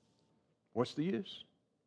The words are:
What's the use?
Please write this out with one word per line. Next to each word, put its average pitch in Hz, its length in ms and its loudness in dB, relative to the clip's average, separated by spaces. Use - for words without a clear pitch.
What's 120 200 2
the 147 80 0
use? 196 440 -2